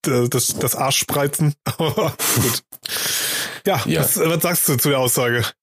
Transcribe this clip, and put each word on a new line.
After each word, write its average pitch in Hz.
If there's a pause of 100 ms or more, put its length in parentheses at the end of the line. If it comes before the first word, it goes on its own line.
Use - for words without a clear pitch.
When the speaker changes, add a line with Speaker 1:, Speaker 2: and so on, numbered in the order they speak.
Speaker 1:
d-, 123
das, 123 (120)
das 123
Arschspreizen. 143
<laughs> -
Aber 160 (200)
gut. 117 (1000)
Ja, 165
Speaker 2:
Ja. 156
Speaker 1:
Was, -
was 165
sagst 175
du 147
zu 147
der 135
Aussage? 120 (180)